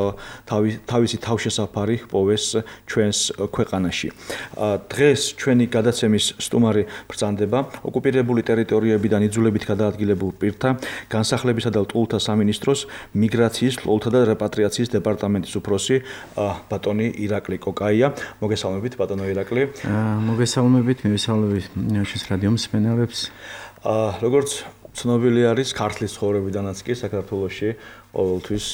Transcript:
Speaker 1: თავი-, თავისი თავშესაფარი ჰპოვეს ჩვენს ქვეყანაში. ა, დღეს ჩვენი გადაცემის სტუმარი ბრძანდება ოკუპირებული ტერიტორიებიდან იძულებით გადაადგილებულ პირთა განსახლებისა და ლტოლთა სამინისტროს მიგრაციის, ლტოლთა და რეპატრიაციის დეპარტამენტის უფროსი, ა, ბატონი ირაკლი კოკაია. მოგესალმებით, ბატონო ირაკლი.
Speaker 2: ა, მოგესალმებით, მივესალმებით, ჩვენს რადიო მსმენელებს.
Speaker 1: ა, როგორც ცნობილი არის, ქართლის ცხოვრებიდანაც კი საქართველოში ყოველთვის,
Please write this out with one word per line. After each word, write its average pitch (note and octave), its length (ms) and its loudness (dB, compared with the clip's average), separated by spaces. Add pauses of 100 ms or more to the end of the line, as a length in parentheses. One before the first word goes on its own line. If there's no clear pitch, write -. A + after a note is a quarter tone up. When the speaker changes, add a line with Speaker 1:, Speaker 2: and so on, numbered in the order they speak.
(420)
Speaker 1:
თავი-, G#2+ 360 0
თავისი A#2 400 0
თავშესაფარი A2 800 -2
ჰპოვეს G2+ 460 2 (380)
ჩვენს G#2 360 0 (260)
ქვეყანაში. F#2 640 -2
ა, - 600 -6 (120)
დღეს C#3 400 4 (100)
ჩვენი B2 360 2
გადაცემის A2 580 2 (100)
სტუმარი A2 480 2 (200)
ბრძანდება G#2 560 -2 (200)
ოკუპირებული B2 640 2
ტერიტორიებიდან A2 800 2
იძულებით G#2+ 420 2
გადაადგილებულ G2+ 680 0
პირთა G#2 380 0 (340)
განსახლებისა A#2 680 0
და G#2 80 2
ლტოლთა A2 400 0
სამინისტროს G#2+ 600 2 (300)
მიგრაციის, A2+ 680 2
ლტოლთა G#2+ 340 0
და B2 140 4
რეპატრიაციის G#2+ 680 0
დეპარტამენტის G2+ 640 0
უფროსი, G2+ 420 0 (360)
ა, G2+ 140 -2 (160)
ბატონი G#2 520 -2
ირაკლი G2+ 420 -4
კოკაია. G#2+ 560 2 (240)
მოგესალმებით, G#2 580 -2
ბატონო G2 300 -2
ირაკლი. G2 380 -2 (160)
Speaker 2:
ა, G#2+ 420 0
მოგესალმებით, A#2+ 800 4
მივესალმებით, G#2 640 0 (340)
ჩვენს G2+ 260 -4
რადიო G2 280 0
მსმენელებს. A2+ 720 0 (560)
Speaker 1:
ა, G#2+ 380 0
როგორც B2+ 380 2 (340)
ცნობილი A#2+ 560 2
არის, A#2 280 2
ქართლის G#2 420 -4
ცხოვრებიდანაც G2 680 -2
კი A#2+ 140 -4
საქართველოში G2 760 -4 (380)
ყოველთვის, F#2+ 640 -2